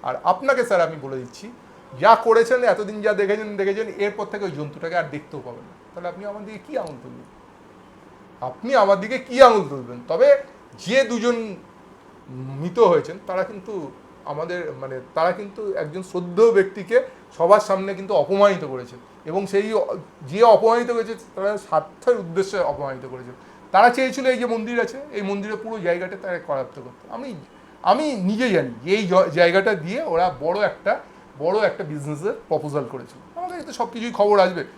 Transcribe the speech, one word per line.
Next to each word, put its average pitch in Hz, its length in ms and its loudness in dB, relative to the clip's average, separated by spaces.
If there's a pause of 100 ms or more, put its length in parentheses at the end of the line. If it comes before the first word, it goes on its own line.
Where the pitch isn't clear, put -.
আর 131 200 -4
আপনাকে 240 400 2
স্যার 185 180 2
আমি 160 200 0
বলে 135 160 -10
দিচ্ছি, 131 340 -14 (480)
যা 214 160 8
করেছেন, 233 480 4
এতদিন 208 380 0
যা 208 120 2
দেখেছেন, 208 440 -2
দেখেছেন, 202 300 -2 (100)
এরপর 208 280 -4
থেকে 202 200 -8
ওই 175 60 -4
জন্তুটাকে 151 440 -8
আর 165 160 0
দেখতেও 147 340 -12
পাবেন 123 140 -14
না। - 360 -20
তাহলে 175 120 -10
আপনি 180 180 -12
আমার 208 200 -10
দিকে 214 220 -14
কী 294 100 -8
আঙুল 165 260 -8
তুলবেন? 123 200 -18 (1160)
আপনি 220 340 -6
আমার 202 260 4
দিকে 226 160 -4
কী 254 240 0
আঙুল 214 280 6
তুলবেন?" 123 380 -12
তবে 254 300 6 (480)
যে 254 180 2
দুজন 226 520 -2 (760)
মৃত 135 500 -8
হয়েছেন, 175 480 6
তারা 185 160 -2
কিন্তু 185 480 -10 (340)
আমাদের, 160 540 -8
মানে, 131 220 -10 (120)
তারা 170 180 2
কিন্তু 202 420 -8
একজন 165 300 -6
শ্রদ্ধেয় 180 480 4
ব্যক্তিকে 196 500 2 (360)
সবার 190 220 6
সামনে 196 340 -2
কিন্তু 190 200 -8
অপমানিত 185 520 2
করেছেন, 127 340 -12 (260)
এবং 185 220 -4
সেই 208 260 0
অ-, - 240 0 (300)
যে 190 160 2
অপমানিত 233 480 6
করেছে, 226 240 -4 (200)
তারা 202 220 -2
স্বার্থের 202 600 -2
উদ্দেশ্যে 190 400 -4
অপমানিত 135 520 -4
করেছে। 127 200 -16 (400)
তারা 220 180 8
চেয়েছিল, 262 360 0
এই 254 120 4
যে 240 80 -2
মন্দির 233 360 -2
আছে, 277 200 -6 (100)
এই 208 100 -6
মন্দিরের 202 360 -6
পুরো 220 220 -10
জায়গাটা 180 420 -4
তারা 175 180 -8
করায়ত্ত 135 420 -8
করতো। - 320 -18
আমি, 254 200 -10 (500)
আমি 277 300 2
নিজে 214 360 0
জানি 147 200 0 (140)
যে 185 120 2
এই 208 120 -2
জ-, 180 260 4
জায়গাটা 180 400 4
দিয়ে 190 300 -6
ওরা 165 360 0
বড় 185 260 0
একটা, 214 340 -2 (400)
বড় 190 260 2
একটা - 180 -2
বিজনেসের 151 500 -6 (140)
প্রপোজাল 151 440 -2
করেছিল। - 460 -16
আমার 349 120 -6
কাছে 349 140 -10
তো 285 80 -14
সব 233 220 -4
কিছুই 233 180 -6
খবর 208 280 4
আসবে 180 240 2 (140)